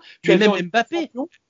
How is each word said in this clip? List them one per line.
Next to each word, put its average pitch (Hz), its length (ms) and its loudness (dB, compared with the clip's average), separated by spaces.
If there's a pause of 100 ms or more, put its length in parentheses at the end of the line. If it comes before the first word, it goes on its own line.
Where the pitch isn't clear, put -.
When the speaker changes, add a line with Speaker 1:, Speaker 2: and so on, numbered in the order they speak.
(240)
Speaker 1:
Tu 170 60 0
Speaker 2:
Mais 180 40 6
Speaker 1:
as 185 40 6
vu - 40 2
Speaker 2:
même 208 100 4
Speaker 1:
en 196 40 0
Ligue 180 100 -4
des 175 40 -14
Speaker 2:
Mbappé, 233 260 -2
Speaker 1:
Champions 294 340 -8 (200)